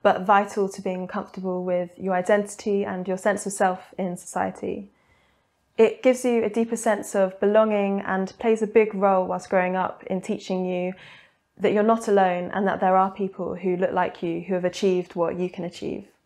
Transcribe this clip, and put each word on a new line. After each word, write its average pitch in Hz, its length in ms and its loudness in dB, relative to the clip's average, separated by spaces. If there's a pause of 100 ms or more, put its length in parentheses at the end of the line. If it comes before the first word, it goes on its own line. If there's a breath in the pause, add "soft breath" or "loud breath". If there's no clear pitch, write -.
but 185 200 4
vital 202 480 2
to 196 120 -12
being 185 260 -6
comfortable 185 580 -6
with 180 320 -2
your 190 160 -2
identity 202 720 0
and 185 200 -6
your 185 120 -2
sense 202 280 -2
of 196 60 -4
self 185 460 -2
in 180 180 -4
society. 190 760 -6 (880)
It 214 240 4
gives 254 220 4
you 240 180 2
a 214 80 0
deeper 226 280 -2
sense 208 380 -2
of 190 260 2
belonging 202 580 4
and 190 400 -4
plays 226 220 2
a 208 60 0
big 214 280 4
role 190 320 2
whilst 185 220 -6
growing 185 260 2
up - 300 -4
in 185 160 -4
teaching 190 440 -4
you 180 280 -2 (640 loud breath)
that 190 160 2
you're 208 100 4
not 226 240 2
alone 185 460 2
and 202 120 0
that 185 140 0
there 185 160 4
are 190 160 4
people 190 440 -6
who 180 200 -2
look 180 160 0
like - 320 -2
you 170 160 -4
who 180 140 -6
have 180 100 -2
achieved 180 520 0
what 170 220 -2
you 180 120 -2
can 175 160 -10
achieve. 190 400 -10 (200)